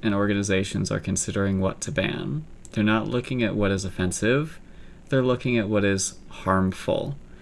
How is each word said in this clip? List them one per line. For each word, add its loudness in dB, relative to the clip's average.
and 2
organizations 0
are 0
considering 0
what 0
to -6
ban, -2
they're 2
not 4
looking -2
at 0
what 4
is 0
offensive, 0
they're 4
looking 2
at 0
what 2
is 2
harmful. 0